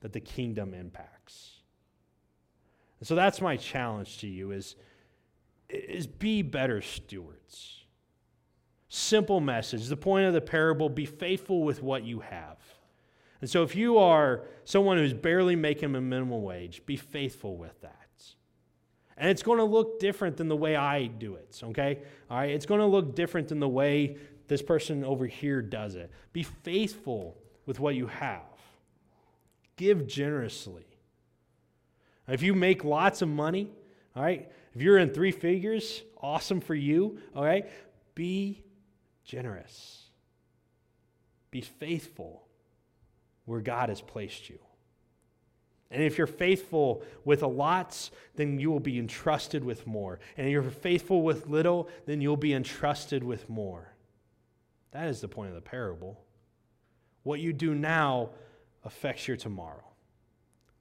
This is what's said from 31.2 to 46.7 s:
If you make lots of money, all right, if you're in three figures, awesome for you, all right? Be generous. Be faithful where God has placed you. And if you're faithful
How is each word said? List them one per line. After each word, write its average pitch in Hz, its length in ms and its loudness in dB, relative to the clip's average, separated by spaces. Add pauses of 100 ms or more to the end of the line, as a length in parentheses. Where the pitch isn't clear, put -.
If 131 140 -2
you 190 120 4
make 185 300 4
lots 156 380 2
of 165 60 2
money, 165 420 0 (440)
all 127 80 -4
right, 170 260 0 (260)
if 117 60 -10
you're 190 180 10
in 165 120 6
three 180 220 2
figures, 185 720 -2 (180)
awesome 160 400 -2
for - 140 -4
you, 156 440 2 (160)
all 139 100 -2
right? 190 240 2 (460)
Be 190 480 -4 (640)
generous. - 800 -14 (1500)
Be 131 100 -8
faithful - 840 -10 (1000)
where 117 160 -4
God 120 280 -2
has 101 120 -6
placed - 480 -12
you. - 100 -20 (1300)
And 135 120 0
if 151 140 2
you're 160 100 2
faithful 160 760 2 (220)